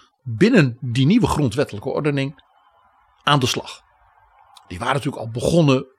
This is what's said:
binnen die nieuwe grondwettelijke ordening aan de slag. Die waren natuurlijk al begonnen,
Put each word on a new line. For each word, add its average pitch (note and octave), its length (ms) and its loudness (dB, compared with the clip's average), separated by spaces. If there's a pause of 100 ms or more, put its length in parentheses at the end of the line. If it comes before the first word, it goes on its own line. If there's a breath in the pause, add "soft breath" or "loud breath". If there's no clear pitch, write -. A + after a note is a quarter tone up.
(220 soft breath)
binnen C#3 580 2
die B2+ 260 0
nieuwe G#3+ 200 4
grondwettelijke B2 640 -4
ordening C#3+ 540 -4 (800)
aan C#3+ 180 2
de B2 60 2
slag. - 340 -8 (880)
Die F2+ 120 -14
waren B2+ 140 -2
natuurlijk C3+ 280 -6
al A#2 80 -10
begonnen, C3 560 2 (120)